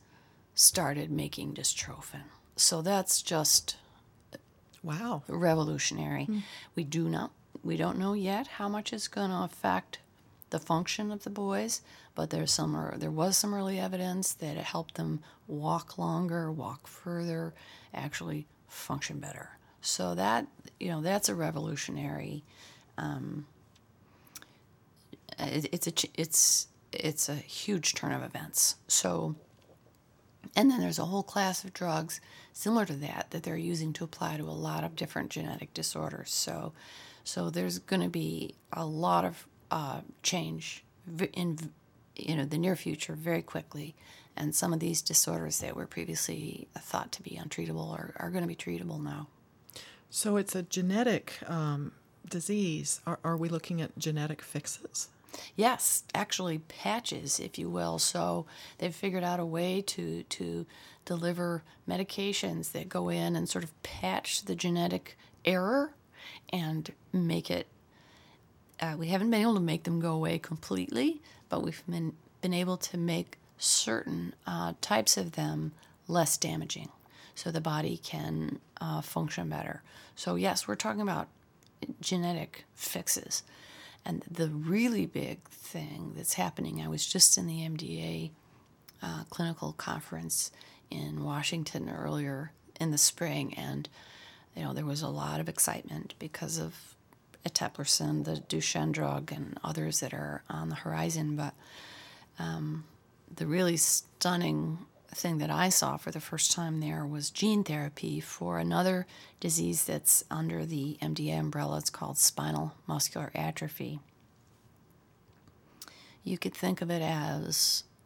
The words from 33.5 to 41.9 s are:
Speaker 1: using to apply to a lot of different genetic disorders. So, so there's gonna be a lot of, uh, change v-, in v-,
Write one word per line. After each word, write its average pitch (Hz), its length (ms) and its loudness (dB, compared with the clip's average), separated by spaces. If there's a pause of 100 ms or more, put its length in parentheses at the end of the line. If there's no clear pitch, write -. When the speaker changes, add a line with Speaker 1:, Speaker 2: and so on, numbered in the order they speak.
Speaker 1:
using 160 360 -2
to 147 100 -6
apply 160 340 -4
to 151 80 -4
a 156 60 -6
lot 156 320 -2
of 165 140 -6
different 156 340 -4
genetic - 440 -6
disorders. - 580 -4
So, - 400 -2 (500)
so 175 280 -2
there's 175 280 -2
gonna 180 300 2
be 160 460 -4 (180)
a 165 120 -2
lot 170 400 4
of, 175 220 -4 (240)
uh, 143 300 -2 (220)
change 160 600 -2 (240)
v-, 175 280 -4
in 175 220 0
v-, 156 120 -8 (480)